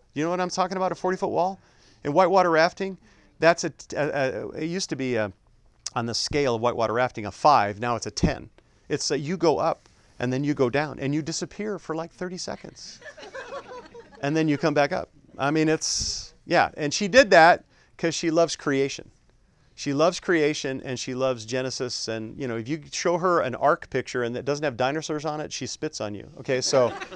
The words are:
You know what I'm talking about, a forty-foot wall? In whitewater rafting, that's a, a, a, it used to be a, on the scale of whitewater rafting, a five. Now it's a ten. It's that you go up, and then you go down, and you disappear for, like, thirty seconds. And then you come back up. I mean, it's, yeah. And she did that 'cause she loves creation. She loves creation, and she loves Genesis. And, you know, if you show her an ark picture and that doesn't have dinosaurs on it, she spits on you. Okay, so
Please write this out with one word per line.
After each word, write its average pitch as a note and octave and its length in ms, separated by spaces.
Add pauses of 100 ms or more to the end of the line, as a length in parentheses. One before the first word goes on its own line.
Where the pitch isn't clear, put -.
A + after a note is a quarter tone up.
(140)
You D3 100
know E3+ 60
what F3+ 100
I'm F3+ 100
talking F#3 260
about, F#3 160
a - 20
forty-foot F#3 360
wall? F3 280 (460)
In D3 80
whitewater F3+ 380
rafting, F3+ 480 (400)
that's E3+ 260
a, D3+ 80 (240)
a, D3 120
a, A#2+ 420
it D#3 160
used F3+ 240
to D3 60
be B2+ 200
a, G#2+ 160 (640)
on A#2 120
the A#2 80
scale C#3+ 420
of A2 40
whitewater A2+ 340
rafting, A#2+ 320
a G2 40
five. G#2 500
Now A#2+ 160
it's - 100
a G#2+ 40
ten. - 400 (400)
It's - 180
that D3 120
you D#3+ 180
go D#3 200
up, D#3 300 (300)
and B2 140
then C#3 120
you D3 80
go C3+ 160
down, C#3 300
and C#3 160
you D3 80
disappear F#3 560
for, D#3 180
like, E3 160
thirty F3+ 260
seconds. - 600 (1200)
And D3 140
then D#3+ 120
you C#3+ 100
come D3+ 160
back C#3+ 180
up. - 160 (300)
I C#3 120
mean, D#3 200
it's, - 640 (100)
yeah. D3 320
And D3 160
she G#3 160
did A3 220
that E3+ 340 (340)
'cause E3 160
she E3 160
loves E3 260
creation. C#3 540 (640)
She - 200
loves E3 260
creation, D3 640
and B2+ 140
she B2+ 160
loves B2+ 320
Genesis. B2+ 640
And, A2+ 300
you C#3 100
know, A#2 80
if A2+ 120
you D3+ 120 (120)
show F3 260
her F3 220
an A#2+ 140
ark C#3+ 360
picture B2+ 320
and A#2 140
that A#2+ 100
doesn't D3 180
have B2+ 120
dinosaurs D3 500
on D3+ 140
it, - 120
she B2+ 140
spits - 360
on G#2 120
you. - 120 (120)
Okay, B2+ 240
so B2 300 (240)